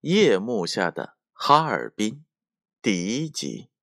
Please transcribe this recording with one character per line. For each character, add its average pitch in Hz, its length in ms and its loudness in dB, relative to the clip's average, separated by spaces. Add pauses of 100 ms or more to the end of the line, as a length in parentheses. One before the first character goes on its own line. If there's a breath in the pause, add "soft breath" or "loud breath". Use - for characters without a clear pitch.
夜 160 320 4
幕 104 300 -2
下 87 240 -2
的 - 240 -10 (180)
哈 151 300 4
尔 78 260 -4
滨 127 340 -6 (560)
第 101 380 -2
一 160 100 -6
集。 69 440 -12 (120)